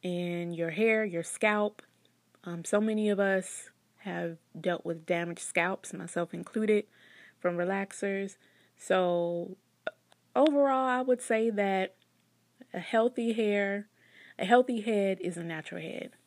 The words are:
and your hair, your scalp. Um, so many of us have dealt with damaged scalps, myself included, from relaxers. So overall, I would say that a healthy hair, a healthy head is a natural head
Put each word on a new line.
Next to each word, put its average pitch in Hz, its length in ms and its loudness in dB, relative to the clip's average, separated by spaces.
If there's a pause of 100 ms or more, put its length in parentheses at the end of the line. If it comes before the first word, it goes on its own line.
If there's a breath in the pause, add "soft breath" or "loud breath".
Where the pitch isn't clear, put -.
and 175 520 -4
your 165 160 -2
hair, 220 320 2
your 170 180 -4
scalp. 208 600 0 (640)
Um, 175 200 -8
so 208 160 2
many 214 300 2
of 196 100 2
us 190 500 0 (300)
have 170 380 -6 (220)
dealt 175 260 -2
with 165 200 -6
damaged 170 360 -2
scalps, - 520 -2
myself 175 400 -6
included, 214 520 0 (540 loud breath)
from 175 180 -2
relaxers. 196 800 -4 (400 soft breath)
So 175 800 0 (760)
overall, 277 520 4
I 254 140 0
would 254 200 2
say 226 300 0
that 196 440 0 (760)
a 180 60 -6
healthy 233 540 0
hair, 202 540 0 (520 loud breath)
a - 60 -2
healthy 240 360 6
head 196 380 0
is 175 160 -4
a 170 80 -8
natural 160 380 -8
head - 300 -10 (140)